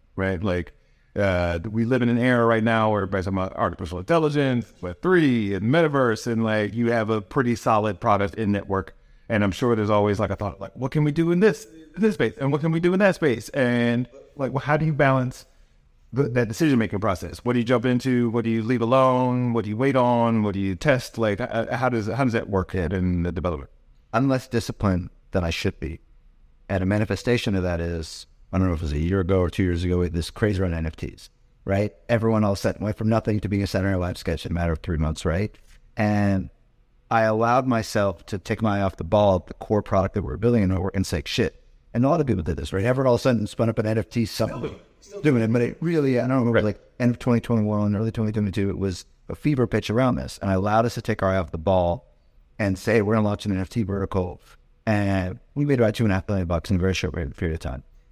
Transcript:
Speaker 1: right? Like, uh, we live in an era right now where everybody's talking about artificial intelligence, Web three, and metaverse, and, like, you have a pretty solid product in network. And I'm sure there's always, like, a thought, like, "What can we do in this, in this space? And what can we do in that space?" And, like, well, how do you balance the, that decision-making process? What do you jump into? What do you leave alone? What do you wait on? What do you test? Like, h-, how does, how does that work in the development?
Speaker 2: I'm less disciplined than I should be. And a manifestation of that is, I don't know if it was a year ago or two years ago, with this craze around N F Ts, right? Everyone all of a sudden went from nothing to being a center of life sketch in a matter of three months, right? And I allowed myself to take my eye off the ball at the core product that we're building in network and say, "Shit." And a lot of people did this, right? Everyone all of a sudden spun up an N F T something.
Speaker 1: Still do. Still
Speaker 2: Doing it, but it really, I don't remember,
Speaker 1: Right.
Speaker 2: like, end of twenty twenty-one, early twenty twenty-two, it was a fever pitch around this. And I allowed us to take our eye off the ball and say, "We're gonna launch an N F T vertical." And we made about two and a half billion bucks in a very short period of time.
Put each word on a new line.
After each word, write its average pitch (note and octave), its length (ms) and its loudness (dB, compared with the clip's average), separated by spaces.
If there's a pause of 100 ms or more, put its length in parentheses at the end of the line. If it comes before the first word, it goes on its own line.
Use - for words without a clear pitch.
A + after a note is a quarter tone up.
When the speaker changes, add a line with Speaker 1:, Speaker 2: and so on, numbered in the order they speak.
(160)
Speaker 1:
right? F#2+ 260 -2
Like, F2+ 300 -2 (440)
uh, F2 420 0 (120)
we A2+ 140 0
live B2 180 2
in A#2+ 60 2
an A#2+ 100 2
era A#2+ 280 2
right A2+ 160 4
now A2 280 2
where G#2 120 0
everybody's F#2+ 220 -2
talking F#2+ 140 -2
about F#2 180 -4
artificial F2 420 -4
intelligence, C#3+ 840 0
Web F2+ 220 -10
three, C3 520 2
and F#2+ 120 -2
metaverse, C#3 600 2
and, A2+ 180 0
like, G#2+ 280 0
you A#2 200 0
have A2+ 180 0
a A2 100 0
pretty A#2+ 360 -2
solid G#2+ 440 0
product G2+ 360 0
in G#2 160 0
network. G2 420 -4 (340)
And G#2+ 140 0
I'm G2 100 2
sure A#2+ 220 2
there's G#2+ 160 2
always, G#2 280 2
like, G2+ 120 -2
a F#2+ 60 -4
thought, G2+ 240 -8
like, G2 140 -14
"What C3 180 -6
can D3+ 120 2
we D3 80 2
do E3 180 0
in F3 100 2
this, G#3+ 260 4 (300)
in F3+ 60 -2
this A3 120 4
space? A3+ 240 0
And C#3 140 0
what D3+ 80 0
can D#3+ 120 0
we E3 80 0
do F3 120 2
in F#3+ 60 2
that F#3+ 160 4
space?" B2 360 0
And, A#2+ 580 0 (280)
like, C3+ 160 -4
well, C3+ 80 -4
how D3 160 0
do D#3 80 -2
you D#3+ 80 0
balance C3+ 540 0 (640)
the, C3 120 2
that A#2+ 240 0
decision-making A2+ 500 2
process? F2+ 460 -2
What A#2+ 80 2
do B2 80 2
you A#2 40 0
jump A#2+ 200 2
into? B2 460 2
What A2+ 140 0
do A2+ 60 0
you A2+ 120 0
leave A#2 200 0
alone? B2+ 720 2
What A2+ 120 0
do G#2 60 -6
you G#2+ 60 -4
wait C3+ 180 0
on? A#2 480 2
What G#2 120 0
do G2 60 -2
you G2 140 -2
test? C3 440 0
Like, G#2+ 220 0
h-, - 300 -4
how B2+ 180 -2
does, A2+ 200 -2
how B2 160 -2
does A#2+ 80 0
that A2+ 160 -2
work F#2+ 260 -2
in F2+ 480 0
the F2 80 -2
development? D#2+ 400 -4 (420)
Speaker 2:
I'm B2+ 160 2
less C3 200 0
disciplined G2 640 -2 (200)
than F#2 140 0
I E2+ 60 -2
should - 280 -4
be. D#2 220 -10 (680)
And F#2+ 140 -2
a F#2 40 0
manifestation G#2+ 680 0
of F#2 80 0
that F2 180 -2
is, E2+ 460 -8 (260)
I F2+ 60 0
don't F#2 80 4
know F2 80 0
if D#2+ 60 -4
it - 20 -6
was D2+ 100 -4
a D2 60 -2
year F2 220 0
ago F#2 180 2
or F2+ 100 2
two - 140 -2
years F2 220 0
ago, F2+ 140 0
with F2 140 0
this E2 180 -4
craze G2 280 0
around F2+ 160 -2
N D#2+ 120 -4
F D#2 100 -8
Ts, - 340 -12 (340)
right? G2+ 280 0 (160)
Everyone A2+ 340 2
all G#2 100 4
of G2 60 -2
a - 20 -12
sudden - 220 -2
went G#2+ 140 -2
from A2 120 -2
nothing A2 300 2
to G2 100 -4
being G2+ 140 0
a F#2+ 60 -2
center F#2+ 260 0
of F#2 60 0
life F2 160 -4
sketch - 280 -4
in F2 60 -8
a E2 60 -2
matter E2+ 160 0
of D#2 80 -4
three E2+ 160 -4
months, D#2 280 -2
right? F#2+ 320 -2 (400)
And G2+ 540 0 (640)
I A2+ 100 4
allowed A#2 460 2
myself G#2+ 580 0
to G2 120 -6
take G2+ 220 -6
my G#2 180 0
eye G2+ 40 0
off F#2+ 140 -2
the F2 80 -8
ball G2+ 320 4
at - 100 -4
the - 80 -16
core G#2 280 0
product G2 320 0
that G2 80 -2
we're C#2 140 -8
building A#2 280 2
in F#2 60 2
network F#2 260 -2
and F#2+ 100 0
say, D#2+ 180 -4
"Shit." - 380 -2 (320)
And A#2+ 100 2
a C3+ 40 2
lot D#3+ 120 2
of C#3+ 60 -2
people G2 160 0
did D#2+ 140 -4
this, D2+ 160 -8
right? F#2+ 120 0
Everyone B2+ 220 2
all B2 80 6
of A#2 60 2
a - 20 -4
sudden A2+ 240 2
spun A#2 220 -2
up A2 100 -2
an G#2+ 80 -2
N A2 120 0
F G#2 100 -4
T A#2 180 0
something. - 320 -4
Speaker 1:
Still B2 120 -8
do. G2 100 -16 (200)
Still - 220 -14
Speaker 2:
Doing C3 200 4
it, A2+ 100 0
but A#2+ 100 2
it - 180 -4
really, D3 400 2
I A#2+ 80 0
don't C3+ 100 2
remember, A#2 180 2
Speaker 1:
Right. G#2 80 4
Speaker 2:
like, G#2 160 -2 (180)
end A#2+ 120 2
of A#2 80 -2
twenty A#2+ 220 2
twenty-one, G#2 560 0
early A2 160 -2
twenty A2 200 -2
twenty-two, G2+ 360 -2
it G2 100 -4
was F#2+ 280 -4 (220)
a F#2 60 -10
fever B2+ 320 0
pitch A2 240 -2
around A2+ 260 2
this. C2 260 -10
And G2 80 0
I F#2+ 40 2
allowed G#2 320 2
us A#2 80 -6
to A2+ 80 -8
take - 200 -4
our F#2+ 80 2
eye F#2+ 60 0
off F#2 160 -4
the E2 60 -8
ball F2 540 0 (460)
and G2 180 0
say, A2 240 2
"We're G#2 140 2
gonna G#2+ 120 2
launch G#2 200 -4
an G#2 60 0
N F#2 80 0
F F#2 80 -6
T A2+ 160 -4
vertical." F#2+ 560 -4 (460)
And G2+ 520 0 (160)
we D3 100 0
made C#3 140 2
about G#2+ 160 2
two A#2+ 100 0
and G2+ 80 2
a F#2 40 2
half F#2+ 100 -6
billion F#2+ 220 -2
bucks E2+ 220 -2
in F#2+ 60 2
a E2+ 40 0
very F#2+ 140 0
short F2+ 200 -4
period D#2+ 400 -6
of D#2+ 60 -8
time. C2 240 -10 (280)